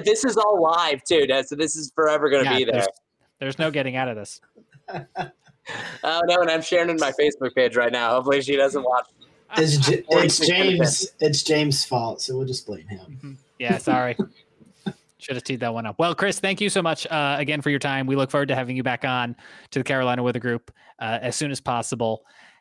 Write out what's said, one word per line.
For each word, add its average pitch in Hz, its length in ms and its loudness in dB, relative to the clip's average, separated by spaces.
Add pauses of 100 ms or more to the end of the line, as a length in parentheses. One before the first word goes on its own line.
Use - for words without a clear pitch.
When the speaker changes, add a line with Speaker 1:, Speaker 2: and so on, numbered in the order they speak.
Speaker 1:
this 220 180 2
is 226 140 0
all 208 240 4
live 160 420 2
too, 156 220 4
Des, 131 180 2
so 143 120 -8
this 151 200 -2
is 151 200 -12
forever 151 340 4
gonna 135 140 4
Speaker 2:
Yeah, 131 140 2
Speaker 1:
be 131 80 2
there. 113 100 0
Speaker 2:
there's, 98 120 2 (520)
there's 135 200 -6
no 160 120 0
getting 131 240 -2
out 131 120 -2
of 117 80 -6
this. 104 240 -14 (480)
<laughs> 175 140 -10 (1000)
Speaker 1:
Oh 160 220 0
no, 175 160 4
and 165 100 2
I'm 160 100 0
sharing 170 280 2
it 170 40 0
in 160 60 -2
my 135 140 0
Facebook 147 420 0
page 123 220 4
right 120 140 4
now. 120 180 0
Hopefully 131 320 2
she 139 160 0
doesn't 139 260 2
watch. 127 220 0 (500)
Speaker 3:
It's 151 220 4
J-, - 320 2
Speaker 1:
Or 160 120 4
Speaker 3:
it's 151 180 2
Speaker 1:
he's 160 100 2
gonna 185 220 2
Speaker 3:
James, 165 360 0 (140)
it's 147 200 2
James' 151 440 0
fault, 117 360 -4
so 127 140 -6
we'll 131 100 -4
just 127 220 -8
blame 90 220 -12
him. 98 100 -14 (120)
Speaker 2:
Mm-hmm. 139 200 -18 (280)
Yeah, 120 180 0
sorry. 123 400 -2 (540)
<laughs> - 480 -12
Should 135 180 -8
have 120 80 -10
teed 123 160 -4
that 117 120 -2
one 113 120 -6
up. 104 140 -8
Well, 165 160 2
Chris, 190 260 -2
thank 196 180 -2
you 208 100 0
so 190 120 0
much, 160 280 -2
uh, 147 300 0
again 147 220 -2
for 147 80 0
your 143 100 2
time. 135 280 -2
We 135 100 0
look 135 120 0
forward 143 200 0
to 131 60 0
having 127 200 -4
you 127 80 -4
back 123 220 -2
on 123 320 -2 (340)
to 139 80 -2
the 127 60 -2
Carolina 127 360 0
Weather 123 180 0
Group, 117 300 -4 (300)
uh, 117 220 -4
as 120 160 -6
soon 151 120 -4
as 135 120 -8
possible. 117 640 -4 (360)